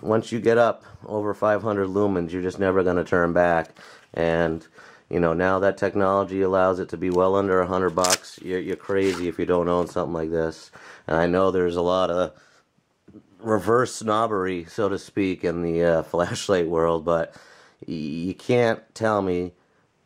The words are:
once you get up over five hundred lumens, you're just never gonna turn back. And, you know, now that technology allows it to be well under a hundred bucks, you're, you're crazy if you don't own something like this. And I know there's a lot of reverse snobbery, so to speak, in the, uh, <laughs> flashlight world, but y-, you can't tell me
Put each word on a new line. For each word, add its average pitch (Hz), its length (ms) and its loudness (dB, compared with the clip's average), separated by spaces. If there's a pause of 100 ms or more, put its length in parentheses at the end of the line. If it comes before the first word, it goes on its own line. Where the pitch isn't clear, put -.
once 110 320 -2
you 117 80 -4
get 113 180 2
up 113 240 2 (240)
over 104 280 -4
five 104 280 0
hundred 101 260 0
lumens, 92 440 0
you're 92 100 -4
just 90 160 -4
never 95 240 2
gonna 87 220 0
turn 85 280 2
back. 85 380 2 (420)
And, 82 540 0 (420)
you 85 100 -2
know, 85 140 2
now 92 260 0
that 95 180 0
technology 95 640 0
allows 92 360 2
it 90 120 -6
to 87 60 -10
be 90 140 -2
well 92 240 2
under 98 260 2
a 90 60 2
hundred 92 300 0
bucks, 92 460 -2
you're, 90 180 -6
you're 87 160 -6
crazy 95 500 0
if 85 140 -4
you 85 60 -2
don't 87 220 2
own 87 200 0
something 85 260 -4
like 80 160 -4
this. 82 400 -4 (380)
And 80 80 0
I 85 100 2
know 92 240 2
there's 90 240 0
a 87 80 -2
lot 90 280 2
of 87 220 -2 (1080)
reverse 110 540 2
snobbery, 104 720 -2
so 101 220 -2
to 98 100 -2
speak, 95 440 -2
in 87 200 -2
the, 85 200 0
uh, 82 200 4
<laughs> - 100 -10
flashlight 87 560 0
world, 82 360 0
but 82 300 -2 (520)
y-, - 80 -8
you 82 400 -6
can't 120 600 0
tell 110 260 0
me 90 320 -2 (540)